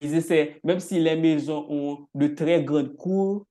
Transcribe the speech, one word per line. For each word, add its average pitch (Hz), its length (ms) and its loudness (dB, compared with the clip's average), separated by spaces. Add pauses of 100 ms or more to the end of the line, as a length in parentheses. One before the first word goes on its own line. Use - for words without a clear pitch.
essaient, 151 600 0
même 185 160 0
si 185 200 -2
les 165 160 2
maisons 151 540 0
ont 143 440 -6
de 143 140 2
très 160 360 2
grandes 147 320 -2
cours, 196 560 -2